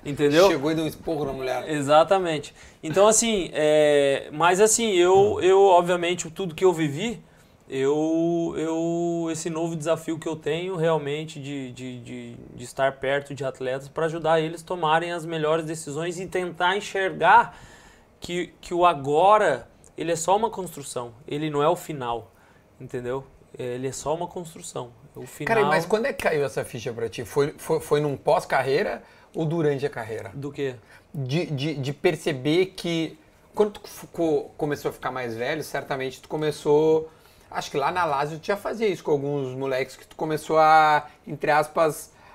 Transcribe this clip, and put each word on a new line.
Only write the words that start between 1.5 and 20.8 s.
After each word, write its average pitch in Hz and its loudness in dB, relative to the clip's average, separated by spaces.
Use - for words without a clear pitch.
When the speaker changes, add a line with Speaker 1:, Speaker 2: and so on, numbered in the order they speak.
Speaker 1:
Exatamente. 156 2
Então, 185 6
assim, 214 2
é, 147 4
mas 170 4
assim, 220 4
eu, 190 6
Speaker 2:
Hum. - -4
Speaker 1:
eu, 190 6
obviamente, 175 4
tudo 170 -8
que 190 -4
eu 185 8
vivi, 165 -4
eu, 160 0
eu, 170 -2
esse 165 -6
novo 165 -4
desafio 160 -4
que - -6
eu 160 -6
tenho 170 -4
realmente 156 -2
de, 135 -10
de, 123 -12
de, 120 -14
de 120 -14
estar 135 -2
perto 139 -4
de 135 -8
atletas 131 -6
pra 160 -4
ajudar 165 0
eles 160 -6
a - -18
tomarem 170 0
as 165 -6
melhores 160 0
decisões 160 -6
e 190 -8
tentar 180 -2
enxergar 190 4
que, 175 -6
que - -10
o 175 4
agora, 160 4
ele 165 -2
é 165 -2
só 180 0
uma 220 0
construção, 143 -10